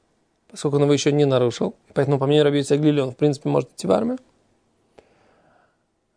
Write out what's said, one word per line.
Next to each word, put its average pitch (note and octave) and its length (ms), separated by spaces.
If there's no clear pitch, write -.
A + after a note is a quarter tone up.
поскольку C#3+ 260
он C#3+ 60
его C#3+ 100
еще C#3+ 160
не D3 160
нарушил. B2+ 480
Поэтому, C#3 260
по C3+ 80
мнению D3+ 180
Раби C#3+ 140
Йоси C#3 140
Аглили, D3 280
он, C3 100
в - 40
принципе, D3 340
может C#3+ 220
идти - 160
в F#3+ 40
армию. A3+ 280